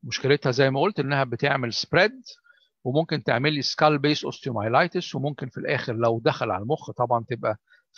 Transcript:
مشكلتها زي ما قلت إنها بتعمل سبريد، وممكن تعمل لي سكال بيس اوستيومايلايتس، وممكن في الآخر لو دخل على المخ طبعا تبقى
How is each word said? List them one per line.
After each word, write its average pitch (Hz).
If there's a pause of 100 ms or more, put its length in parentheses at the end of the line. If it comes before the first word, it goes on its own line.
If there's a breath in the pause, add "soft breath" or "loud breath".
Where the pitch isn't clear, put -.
مشكلتها 135
زي 135
ما 139
قلت 196
إنها 135
بتعمل 127
سبريد، 220 (640 soft breath)
وممكن 147
تعمل 135
لي 143
سكال 151
بيس 147
اوستيومايلايتس، 135
وممكن 135
في -
الآخر 127
لو 117
دخل 135
على 95
المخ 127
طبعا 117
تبقى 117 (400 soft breath)